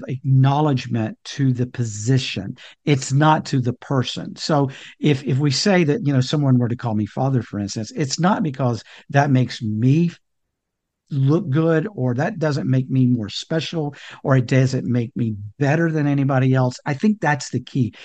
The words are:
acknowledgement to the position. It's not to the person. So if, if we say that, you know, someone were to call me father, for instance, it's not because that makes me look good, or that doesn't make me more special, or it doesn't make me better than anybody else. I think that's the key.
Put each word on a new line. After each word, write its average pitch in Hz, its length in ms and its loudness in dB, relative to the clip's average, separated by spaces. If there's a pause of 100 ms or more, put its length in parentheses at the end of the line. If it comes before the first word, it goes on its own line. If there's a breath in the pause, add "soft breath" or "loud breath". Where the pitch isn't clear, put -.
acknowledgement 131 1080 0 (180)
to 135 160 0
the 123 160 -2
position. 117 880 -4 (300 loud breath)
It's 139 260 0
not 151 360 4
to 139 120 0
the 120 140 -2
person. - 640 -4
So 139 320 0 (300 loud breath)
if, 147 260 2
if 131 120 0
we 147 140 2
say 180 320 2
that, 147 220 0
you 143 80 2
know, 127 80 4
someone 135 380 2
were 120 100 0
to 120 80 -4
call 110 180 -4
me 107 120 -2
father, 131 340 -2
for 104 180 -8
instance, 104 340 -6
it's 143 280 -4
not 202 200 2
because 127 420 -2 (260 loud breath)
that 143 220 4
makes 127 300 0
me 131 500 2 (960)
look 143 400 0
good, 160 440 2
or 127 200 -2
that 160 260 -4
doesn't 135 300 -2
make 127 200 0
me 131 160 2
more 117 220 0
special, 151 680 -6 (300 loud breath)
or 135 140 4
it 131 100 0
doesn't 131 380 2
make 120 280 -2
me 113 220 -4 (240)
better 160 320 2
than 151 160 0
anybody 135 460 2
else. 127 320 0
I 151 80 -2
think 208 260 0
that's 147 300 -2
the 123 100 -4
key. 123 340 -4 (120)